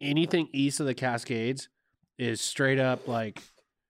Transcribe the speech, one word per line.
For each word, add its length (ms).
anything 520
east 280
of 60
the 80
Cascades 720
is 220
straight 400
up, 280
like, 320